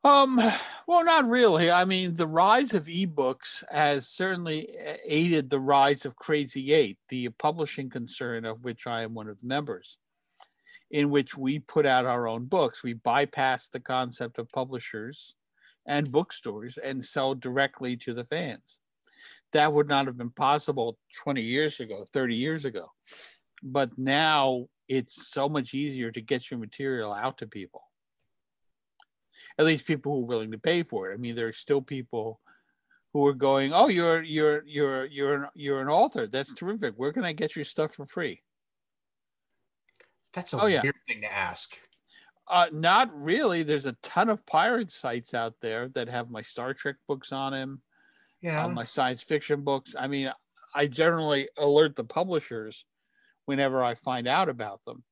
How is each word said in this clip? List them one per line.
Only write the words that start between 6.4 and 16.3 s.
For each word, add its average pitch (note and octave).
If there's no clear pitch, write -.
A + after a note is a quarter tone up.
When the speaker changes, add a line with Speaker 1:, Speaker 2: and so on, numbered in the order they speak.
Speaker 1:
Eight, C3
the B2
publishing D3
concern A#2+
of A2+
which B2
I A#2
am A2+
one G#2+
of G#2
the A#2+
members, C3+
in C#3+
which C#3
we C#3
put D3
out B2+
our A#2+
own A#2
books. C#3+
We A#2+
bypassed C3
the C3
concept B2
of A#2
publishers B2+
and C#3+
bookstores A#2+